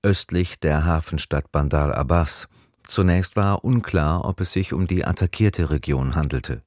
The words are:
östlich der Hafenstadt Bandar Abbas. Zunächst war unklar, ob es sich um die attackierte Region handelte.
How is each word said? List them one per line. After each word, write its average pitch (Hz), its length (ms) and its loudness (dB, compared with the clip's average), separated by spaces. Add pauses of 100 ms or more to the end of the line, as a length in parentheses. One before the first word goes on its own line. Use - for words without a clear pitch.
östlich 90 580 0
der 78 260 2
Hafenstadt 80 640 -2
Bandar 73 420 2
Abbas. 78 540 0 (360)
Zunächst 90 520 2
war 101 280 0
unklar, 92 600 0
ob - 160 -4
es 92 120 -4
sich 95 200 -2
um 87 160 -2
die 87 160 0
attackierte 90 640 0
Region 67 460 0
handelte. 65 500 -2